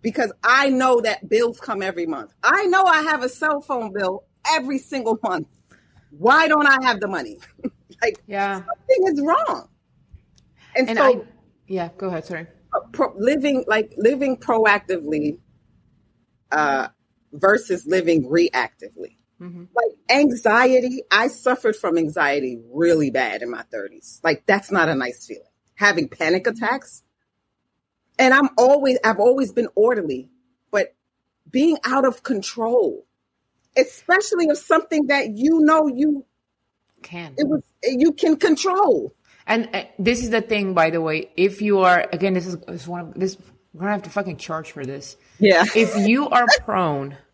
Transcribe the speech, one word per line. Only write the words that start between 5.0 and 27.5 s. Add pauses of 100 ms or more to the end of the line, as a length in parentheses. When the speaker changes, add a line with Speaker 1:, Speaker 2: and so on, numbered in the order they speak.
Speaker 1:
month. (640)
Why
don't
I
have
the
money? (240)
<laughs> (320)
Like,
Speaker 2:
Yeah.
Speaker 1:
something
is
wrong. (1040)
And
Speaker 2:
And
Speaker 1:
so
Speaker 2:
I, (440)
yeah,
go
ahead,
sorry. (300)
Speaker 1:
uh, (100)
pro-,
living,
like,
living
proactively, (1120)
uh, (440)
versus
living
reactively. (240)
Speaker 2:
Mm-hmm. (120)
Speaker 1:
Like, (180)
anxiety,
I
suffered
from
anxiety (120)
really
bad
in
my
thirties.
Like,
that's
not
a
nice
feeling. (240)
Having
panic
attacks. (1160)